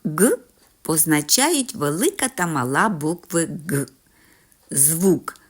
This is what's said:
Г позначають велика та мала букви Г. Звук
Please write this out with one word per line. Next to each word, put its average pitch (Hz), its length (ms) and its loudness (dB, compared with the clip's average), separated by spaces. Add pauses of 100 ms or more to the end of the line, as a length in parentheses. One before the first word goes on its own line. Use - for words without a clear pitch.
Г 202 320 2 (440)
позначають 160 920 0
велика 185 540 -2
та 180 180 -4
мала 151 420 0
букви 165 600 -4 (200)
Г. 139 160 -2 (840)
Звук 160 680 2 (100)